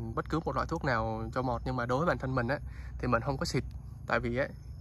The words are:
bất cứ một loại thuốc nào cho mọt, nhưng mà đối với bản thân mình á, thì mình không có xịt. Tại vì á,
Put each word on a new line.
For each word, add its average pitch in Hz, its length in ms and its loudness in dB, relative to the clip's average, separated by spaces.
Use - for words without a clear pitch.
bất - 160 -2
cứ 156 140 2
một 135 100 0
loại 120 120 0
thuốc 165 180 -2
nào 113 380 2
cho 127 80 2
mọt, 120 220 0
nhưng 127 120 0
mà 120 100 0
đối 123 120 2
với 170 80 4
bản 135 120 4
thân 131 160 -2
mình 117 140 2
á, 147 100 2
thì 127 100 0
mình 117 140 6
không 139 160 0
có 175 60 0
xịt. 139 200 0
Tại 117 140 4
vì 120 160 0
á, 143 100 2